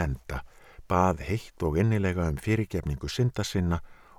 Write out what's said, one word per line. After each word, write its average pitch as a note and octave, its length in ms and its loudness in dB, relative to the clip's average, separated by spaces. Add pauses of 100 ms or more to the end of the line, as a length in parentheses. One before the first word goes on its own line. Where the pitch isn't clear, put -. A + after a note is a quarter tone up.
enda, C2+ 400 -4 (460)
bað F2+ 360 2
heitt F#2 400 -4
og D#2 160 2
innilega F#2+ 480 2
um D2 80 0
fyrirgefningu F2+ 720 -2
synda B2 380 0
sinna F2 340 0 (380)